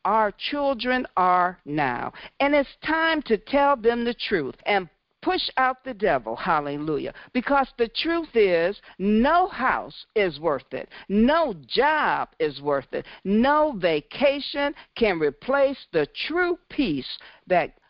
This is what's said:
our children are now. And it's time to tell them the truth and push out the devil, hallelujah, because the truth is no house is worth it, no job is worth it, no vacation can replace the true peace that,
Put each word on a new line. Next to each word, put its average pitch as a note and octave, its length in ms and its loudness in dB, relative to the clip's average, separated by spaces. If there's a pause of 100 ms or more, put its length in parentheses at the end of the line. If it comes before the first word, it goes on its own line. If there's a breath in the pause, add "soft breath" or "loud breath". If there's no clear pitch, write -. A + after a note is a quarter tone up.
our G#3 340 2
children B3+ 760 -2
are F3+ 480 2
now. B2+ 480 -4 (260 loud breath)
And C#4+ 160 2
it's C#4+ 220 0 (100)
time D#4+ 360 0
to - 140 0
tell C#4+ 380 2
them A#3 300 0
the A#3+ 100 -2
truth C#3+ 400 -4 (100)
and F#3+ 240 0 (340)
push F#4 340 -2
out C4 260 0
the C4 120 -10
devil, C#3 420 -2
hallelujah, D3 800 -2 (180 loud breath)
because C4+ 340 0 (100)
the A#3 120 0
truth E4 480 -4
is F#3 440 2 (200 loud breath)
no B3+ 480 4
house D#3+ 680 -4
is F3+ 240 0
worth D3 340 -4
it, - 160 -10 (200 loud breath)
no B3 440 2 (140)
job A3+ 640 0 (100)
is D3 220 -4
worth C#3+ 320 -2
it, C#3 140 -8 (180 loud breath)
no C#4 480 4
vacation C4 1000 -2 (220 loud breath)
can F#3 240 0
replace C4 720 0
the D3+ 160 0 (220)
true F4 280 0 (120)
peace D#3+ 500 -4 (300 loud breath)
that, F3 240 2 (180)